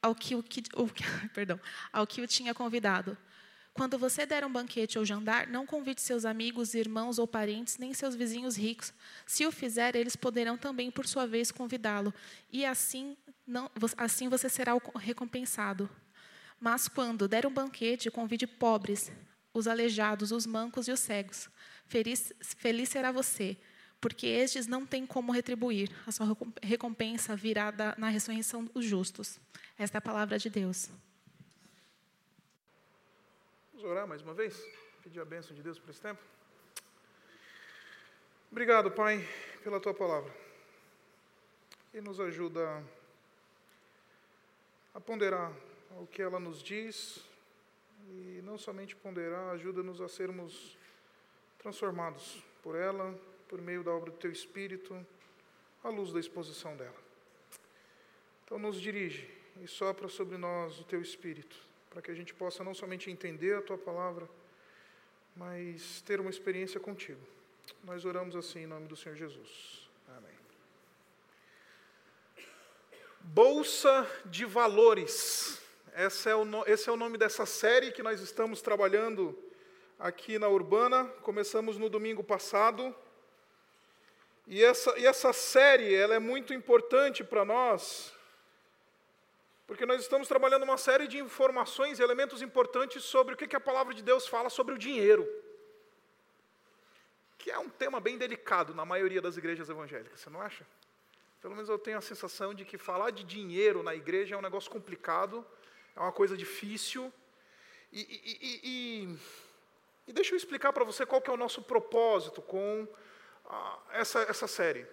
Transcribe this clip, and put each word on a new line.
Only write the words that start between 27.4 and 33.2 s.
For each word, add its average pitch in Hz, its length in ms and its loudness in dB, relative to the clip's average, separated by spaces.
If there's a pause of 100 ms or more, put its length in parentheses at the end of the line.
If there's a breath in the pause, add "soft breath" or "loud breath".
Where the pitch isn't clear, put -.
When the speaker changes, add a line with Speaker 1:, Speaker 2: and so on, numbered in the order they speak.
Speaker 1:
da, 214 260 -2
na 220 120 -2
ressurreição 220 560 -2
dos 233 180 -4
justos." 202 560 -2 (380 loud breath)
Esta 208 200 -4
é - 20 0
a - 20 -12
palavra 214 360 -2
de 208 120 -2
Deus. 190 400 -4 (2750 soft breath)